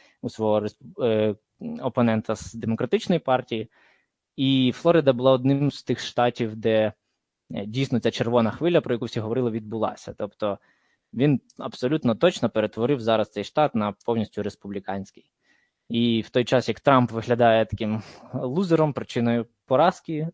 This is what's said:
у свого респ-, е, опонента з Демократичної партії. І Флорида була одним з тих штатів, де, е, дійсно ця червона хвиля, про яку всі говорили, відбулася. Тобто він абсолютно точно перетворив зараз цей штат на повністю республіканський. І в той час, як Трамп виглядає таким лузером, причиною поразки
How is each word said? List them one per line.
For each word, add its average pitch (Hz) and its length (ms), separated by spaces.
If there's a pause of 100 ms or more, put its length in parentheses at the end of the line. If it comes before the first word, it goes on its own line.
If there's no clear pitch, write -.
(220)
у - 80
свого 107 300
респ-, 117 440
е, 107 300 (480)
опонента 113 540
з - 180
Демократичної 123 640
партії. 120 520 (640)
І 131 380
Флорида 160 380
була 127 200
одним 135 380
з - 120
тих - 180
штатів, 120 560
де, 110 360 (600)
е, 101 120
дійсно 123 340
ця 113 100
червона 117 400
хвиля, 165 300
про 127 140
яку 113 100
всі 117 160
говорили, 117 300
відбулася. 107 680
Тобто 101 400 (560)
він 131 260 (180)
абсолютно 127 560
точно 143 360
перетворив 110 500
зараз 110 300
цей 101 140
штат 151 300
на 104 180
повністю 110 500
республіканський. 98 880 (580)
І 117 320
в 107 100
той 123 140
час, 123 240
як 110 120
Трамп 131 300
виглядає 113 560
таким 107 360 (320)
лузером, 156 580
причиною 117 540 (200)
поразки 156 680